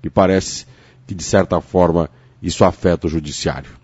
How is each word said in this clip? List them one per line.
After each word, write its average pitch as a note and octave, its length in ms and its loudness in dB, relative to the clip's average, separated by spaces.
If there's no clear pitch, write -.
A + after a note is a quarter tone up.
E D#2+ 80 -6
parece F#2+ 560 0
que, G2 80 -10
de E2 80 -10
certa F2+ 380 0
forma, E2+ 500 2
isso F2+ 220 0
afeta F2 420 0
o D#2 40 0
judiciário. D2 600 -6